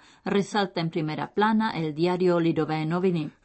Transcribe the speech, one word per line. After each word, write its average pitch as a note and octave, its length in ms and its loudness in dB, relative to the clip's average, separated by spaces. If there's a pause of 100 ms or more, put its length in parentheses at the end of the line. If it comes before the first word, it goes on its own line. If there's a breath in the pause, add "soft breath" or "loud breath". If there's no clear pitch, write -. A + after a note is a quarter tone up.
(260 soft breath)
resalta G3 560 0
en E3 80 -2
primera D3+ 440 -4
plana G#3+ 440 2
el D#3 180 -4
diario F3 460 2
Lidové D#3 440 0
Noviny. E3+ 440 0 (160)